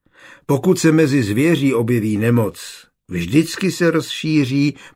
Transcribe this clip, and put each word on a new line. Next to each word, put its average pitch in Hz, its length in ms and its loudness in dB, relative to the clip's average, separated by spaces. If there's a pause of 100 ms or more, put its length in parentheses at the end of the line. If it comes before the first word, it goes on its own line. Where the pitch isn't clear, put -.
(460)
„Pokud 147 320 2
se 160 140 4
mezi 143 300 2
zvěří 135 520 0
objeví 113 420 0
nemoc, 113 720 -2 (220)
vždycky 131 640 -2
se 165 180 0
rozšíří 147 840 -2 (200)